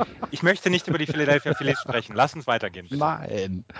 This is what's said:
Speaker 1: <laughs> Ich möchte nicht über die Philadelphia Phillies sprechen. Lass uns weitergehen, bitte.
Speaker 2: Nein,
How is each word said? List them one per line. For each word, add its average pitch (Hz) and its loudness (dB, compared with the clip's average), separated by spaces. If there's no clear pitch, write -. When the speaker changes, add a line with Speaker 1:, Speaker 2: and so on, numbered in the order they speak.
Speaker 1:
<laughs> - 0
Ich 285 -6
möchte 185 4
nicht 180 2
über 160 0
die 151 0
Philadelphia 147 2
Phillies 139 0
sprechen. 113 -4
Lass 139 2
uns 147 -10
weitergehen, 95 -2
bitte. 135 -4
Speaker 2:
Nein, 107 -2